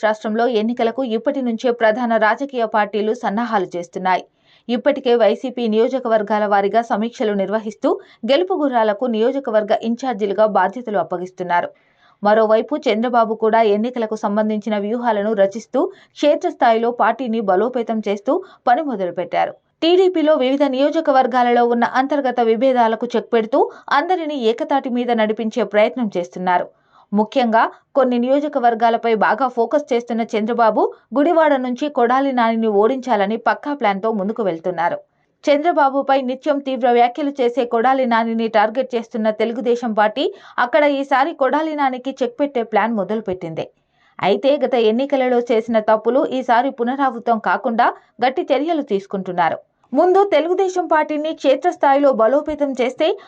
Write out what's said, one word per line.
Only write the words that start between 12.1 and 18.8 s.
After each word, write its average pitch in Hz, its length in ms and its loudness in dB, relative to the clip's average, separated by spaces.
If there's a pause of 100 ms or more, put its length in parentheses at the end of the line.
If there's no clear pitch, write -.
మరోవైపు 220 540 2
చంద్రబాబు 226 580 0
కూడా 220 280 2
ఎన్నికలకు 220 540 0
సంబంధించిన 214 640 -2
వ్యూహాలను 220 540 -2
రచిస్తూ 233 500 0 (300)
క్షేత్రస్థాయిలో 277 800 0
పార్టీని 226 500 -2
బలోపేతం 220 680 0
చేస్తూ 262 360 -2 (220)
పని 247 160 2